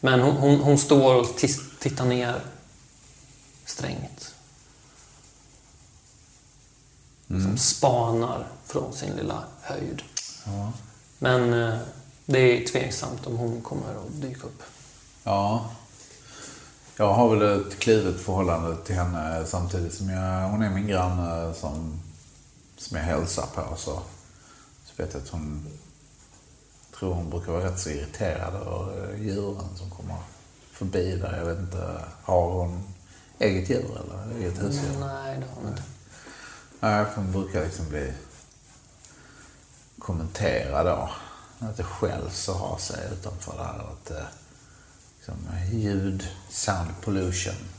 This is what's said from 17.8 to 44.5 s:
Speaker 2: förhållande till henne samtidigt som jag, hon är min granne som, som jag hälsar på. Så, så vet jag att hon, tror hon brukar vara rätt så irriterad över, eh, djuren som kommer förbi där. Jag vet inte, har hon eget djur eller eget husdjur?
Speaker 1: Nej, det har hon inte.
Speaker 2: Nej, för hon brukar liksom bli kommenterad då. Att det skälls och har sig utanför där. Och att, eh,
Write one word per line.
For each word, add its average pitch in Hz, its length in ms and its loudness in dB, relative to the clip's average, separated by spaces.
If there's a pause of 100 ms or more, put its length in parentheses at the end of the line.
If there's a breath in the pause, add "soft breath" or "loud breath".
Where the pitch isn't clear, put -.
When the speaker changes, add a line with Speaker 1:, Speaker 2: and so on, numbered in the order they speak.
Speaker 2:
förhållande 85 640 2
till 95 100 -2
henne 82 520 0
samtidigt 87 460 -2
som 98 160 -4
jag, 92 400 0
hon 107 120 2
är 107 80 2
min 98 180 0
granne 87 680 0
som, 80 460 -6 (760)
som - 200 -6
jag 78 60 -2
hälsar 80 420 0 (100)
på. 78 220 -6
Så, - 240 -6 (840 loud breath)
så - 80 -20 (100)
vet 90 100 -6
jag 69 100 -8
att - 60 -12
hon, 78 380 -6 (1300)
tror 92 140 0
hon 85 160 -2
brukar 85 220 -4
vara 85 140 0
rätt 92 140 -2
så 78 100 -4
irriterad 82 680 -4
över, 95 580 -6
eh, 104 80 -8
djuren 98 560 -4
som 90 140 -10
kommer 90 240 -10 (560)
förbi 92 440 0
där. 90 220 -2
Jag 85 80 -4
vet 85 140 -2
inte, 87 420 -6 (220)
har 87 280 4
hon 90 420 -4 (460 loud breath)
eget 92 300 2
djur 113 340 -2
eller 110 360 -8
eget 87 240 -2
husdjur? 139 360 -2
Speaker 1:
Nej, 135 400 -6
det 131 60 -8
har - 160 -12
hon 107 80 -6
inte. 98 140 -6 (960 loud breath)
Speaker 2:
Nej, 107 260 4
för 107 160 -4
hon 95 100 0
brukar 92 340 0
liksom 82 240 -6
bli 71 240 -4 (1900 loud breath)
kommenterad 71 840 0
då. 82 240 2 (580 loud breath)
Att 107 100 -6
det 92 60 -4
skälls - 640 -2
och 95 80 -2
har 92 220 -4
sig - 360 -6
utanför 92 440 -8
där. - 280 -6
Och - 60 -12
att, - 200 -12
eh, 78 160 -8 (880 loud breath)